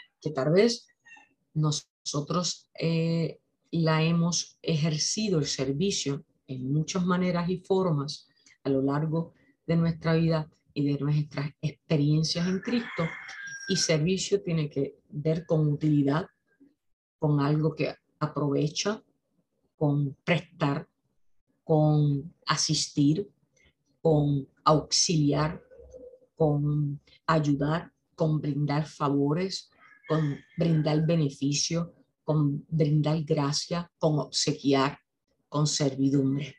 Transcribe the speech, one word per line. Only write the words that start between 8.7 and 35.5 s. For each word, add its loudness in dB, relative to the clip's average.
largo -2
de 2
nuestra 0
vida 2
y 0
de -2
nuestras -2
experiencias 0
en -2
Cristo. -4
Y 0
servicio 0
tiene -2
que -4
ver -4
con 2
utilidad, 2
con 2
algo 2
que -4
aprovecha, -2
con 0
prestar, -2
con 2
asistir, 0
con 2
auxiliar, 0
con 0
ayudar, 0
con 0
brindar -2
favores, -2
con 0
brindar 2
beneficio, 0
con 2
brindar 2
gracia, -2
con 2
obsequiar, 0